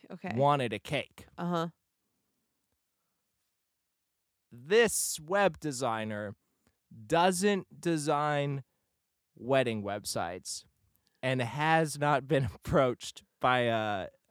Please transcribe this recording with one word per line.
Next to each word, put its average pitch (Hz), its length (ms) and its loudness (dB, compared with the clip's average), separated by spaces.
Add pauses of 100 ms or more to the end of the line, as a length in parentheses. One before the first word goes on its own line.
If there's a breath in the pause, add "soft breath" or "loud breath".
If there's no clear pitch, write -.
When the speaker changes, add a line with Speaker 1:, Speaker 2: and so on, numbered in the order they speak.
(140)
Speaker 1:
Okay. 180 220 -10
Speaker 2:
wanted 135 360 2
a 104 80 -6
cake. - 460 -8 (120)
Speaker 1:
Uh-huh. 175 300 -2 (2750)
Speaker 2:
This 175 680 0
web 175 400 0
designer 110 760 -4 (720)
doesn't 180 760 2
design 147 840 0 (720)
wedding 120 480 0
websites 98 800 -6 (580)
and 131 200 0
has 147 580 2
not 143 280 2
been 135 180 2
<laughs> 95 100 -6
approached - 680 0 (180)
by 127 200 4
a, 107 460 -2 (240)